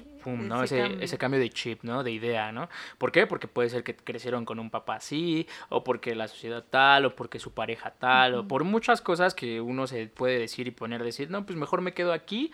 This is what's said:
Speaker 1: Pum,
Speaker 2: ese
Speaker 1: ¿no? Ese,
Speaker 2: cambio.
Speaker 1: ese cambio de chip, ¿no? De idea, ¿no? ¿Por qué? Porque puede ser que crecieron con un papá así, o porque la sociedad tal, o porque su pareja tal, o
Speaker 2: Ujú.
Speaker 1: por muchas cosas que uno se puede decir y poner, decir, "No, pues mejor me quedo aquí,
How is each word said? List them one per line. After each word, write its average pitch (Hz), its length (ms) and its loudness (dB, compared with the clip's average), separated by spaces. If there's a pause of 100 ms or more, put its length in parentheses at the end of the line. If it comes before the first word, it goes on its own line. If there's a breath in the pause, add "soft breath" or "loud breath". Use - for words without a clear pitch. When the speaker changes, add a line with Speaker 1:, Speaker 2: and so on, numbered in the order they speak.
(240)
Speaker 1:
Pum, 123 180 -4
Speaker 2:
ese 113 80 -6
Speaker 1:
¿no? 120 140 0
Ese, 127 180 0
Speaker 2:
cambio. 120 200 -2
Speaker 1:
ese 131 160 -4
cambio 135 220 2
de 117 100 2
chip, - 340 -6
¿no? 120 200 -4
De 120 80 -2
idea, 110 400 -2
¿no? 131 180 -8 (280 loud breath)
¿Por 123 140 0
qué? 185 140 6
Porque 175 220 -6
puede 120 220 0
ser 120 140 -2
que 117 120 -8
crecieron 120 500 -4
con 113 140 -6
un 113 100 -8
papá 113 260 -4
así, 160 520 -2 (220 loud breath)
o 117 140 2
porque 120 300 -2
la 110 140 -4
sociedad 117 420 -10
tal, 139 360 8
o 127 100 2
porque 120 240 -8
su - 140 -12
pareja 113 380 -6
tal, 127 440 6
o 120 40 0
Speaker 2:
Ujú. 107 100 -6
Speaker 1:
por 135 160 2
muchas 226 360 2
cosas 180 320 2
que 117 280 -4
uno 127 260 -2
se 117 200 -6
puede 127 300 0
decir 120 300 -4
y 123 40 -4
poner, 117 320 -6
decir, 135 280 -6
"No, 196 140 -4
pues 180 120 -8
mejor 170 240 0
me 180 120 -2
quedo 175 200 0
aquí, 214 400 -4